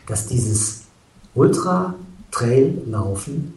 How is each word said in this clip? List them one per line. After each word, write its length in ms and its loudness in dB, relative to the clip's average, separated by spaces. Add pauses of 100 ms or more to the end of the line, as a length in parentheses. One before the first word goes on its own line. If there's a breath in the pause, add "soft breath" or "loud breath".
dass 220 -6
dieses 540 -2 (520)
Ultra-Trail-Laufen 2250 0